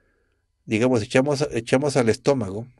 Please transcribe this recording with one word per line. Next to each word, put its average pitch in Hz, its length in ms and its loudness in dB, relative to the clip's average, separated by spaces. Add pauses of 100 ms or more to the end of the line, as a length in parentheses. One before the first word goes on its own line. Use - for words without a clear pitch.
(680)
digamos, 117 360 0
echamos, 135 500 0
echamos 135 440 0
al 117 140 2
estómago, 110 560 -2 (140)